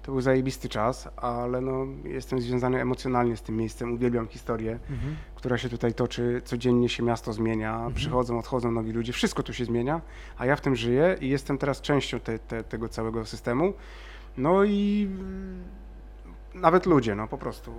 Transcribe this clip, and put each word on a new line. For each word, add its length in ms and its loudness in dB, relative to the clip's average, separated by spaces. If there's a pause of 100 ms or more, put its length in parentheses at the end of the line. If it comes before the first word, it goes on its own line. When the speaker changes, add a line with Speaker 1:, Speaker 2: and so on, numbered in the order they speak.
Speaker 1:
to 80 -6
był 100 2
zajebisty 480 4
czas, 460 0
ale 460 -2
no, 240 -2 (180)
jestem 380 -2
związany 400 2
emocjonalnie 560 2
z 40 -12
tym 140 -6
miejscem, 380 -2
uwielbiam 340 2
historię, 440 -4 (180)
Speaker 2:
Mhm. 260 -4 (200)
Speaker 1:
która 220 0
się 120 -2
tutaj 240 0
toczy, 520 0
codziennie 440 4
się 140 -2
miasto 300 0
zmienia, 420 0
Speaker 2:
Mhm. 180 -4
Speaker 1:
przychodzą, 460 2
odchodzą 320 0
nowi 200 0
ludzie, 220 -2
wszystko 300 0
tu 100 -6
się 120 -2
zmienia, 360 0 (360)
a 80 -4
ja 100 6
w 60 -8
tym 140 4
żyję 460 4
i 80 -2
jestem 280 0
teraz 240 -2
częścią 380 0
te-, 200 -4
te-, 240 -6
tego 260 -6
całego 360 -2
systemu. 480 0 (640)
No 260 4
i, 480 4
mm, 520 -8 (920)
nawet 300 6
ludzie, 300 6
no 120 -4
po 100 -6
prostu. 420 -8